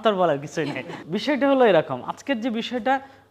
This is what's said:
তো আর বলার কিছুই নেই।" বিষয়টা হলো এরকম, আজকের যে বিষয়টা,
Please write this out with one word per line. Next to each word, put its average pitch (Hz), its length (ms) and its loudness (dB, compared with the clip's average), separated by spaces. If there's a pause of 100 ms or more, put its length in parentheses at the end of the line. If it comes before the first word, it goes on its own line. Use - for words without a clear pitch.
তো 233 60 4
আর 208 60 2
বলার 170 240 2
কিছুই 151 260 -6
নেই।" 135 180 -6 (240)
বিষয়টা 247 440 0
হলো 262 140 6
এরকম, 151 380 4
আজকের 220 380 -6
যে 247 100 -2
বিষয়টা, 233 500 -2 (300)